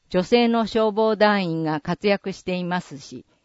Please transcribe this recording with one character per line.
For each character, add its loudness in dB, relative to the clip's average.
女 0
性 4
の 2
消 0
防 2
団 2
員 -2
が -2
活 -4
躍 0
し -14
て -4
い -4
ま -4
す -14
し、 -18